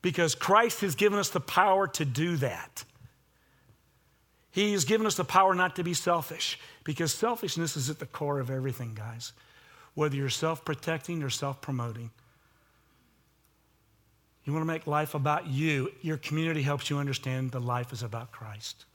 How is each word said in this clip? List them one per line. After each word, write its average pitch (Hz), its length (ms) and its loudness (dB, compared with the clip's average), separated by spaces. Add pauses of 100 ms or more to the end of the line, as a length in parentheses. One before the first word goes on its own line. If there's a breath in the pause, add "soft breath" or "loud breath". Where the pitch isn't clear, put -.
Because 170 320 2
Christ 220 460 4
has 185 140 0
given 202 240 4
us 196 120 0
the 170 100 0
power 190 480 4
to - 160 -2
do 156 340 0
that. - 460 -4 (1700 soft breath)
He 208 220 2
has 180 140 2
given 220 200 4
us - 100 0
the 180 80 0
power 190 300 6
not 180 220 2
to 180 80 -2
be 175 80 0
selfish, 160 640 -2 (260 loud breath)
because 156 280 -2
selfishness 196 640 -2
is 139 140 -2
at 151 80 -8
the - 80 -10
core 143 340 -4
of 123 80 -4
everything, 127 460 -4
guys, 113 400 -10 (580 loud breath)
whether 147 240 0
you're 139 140 0
self-protecting 160 920 -2
or 139 60 -2
self-promoting. 120 800 -6 (2250 soft breath)
You 139 80 -4
wanna 160 120 0
make 160 220 -2
life 151 280 0
about 151 340 0
you, 143 440 2 (100)
your 156 160 -2
community 156 440 0
helps 143 260 0
you 143 100 0
understand 131 520 -2
that 123 100 -4
life 123 320 -2
is 120 120 -8
about 117 260 -8
Christ. - 540 -14 (100)